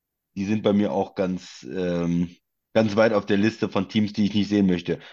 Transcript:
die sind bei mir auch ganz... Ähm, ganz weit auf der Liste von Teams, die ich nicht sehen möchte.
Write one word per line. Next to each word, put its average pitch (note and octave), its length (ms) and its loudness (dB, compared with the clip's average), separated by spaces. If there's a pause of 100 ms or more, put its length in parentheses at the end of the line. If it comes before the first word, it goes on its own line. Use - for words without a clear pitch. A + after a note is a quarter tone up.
(360)
die G2 80 -4
sind G#2 200 -2
bei G#2+ 100 4
mir G2+ 180 2
auch F#2+ 240 -4
ganz... F#2 560 -6
Ähm, F2 640 -2 (380)
ganz A2 240 2
weit A2 160 4
auf G#2 120 0
der G2+ 120 0
Liste G#2+ 320 0
von F#2+ 180 -2
Teams, G#2+ 240 0
die G#2+ 140 0
ich G2 80 -2
nicht G2 160 0
sehen G2+ 160 4
möchte. E2+ 340 0 (140)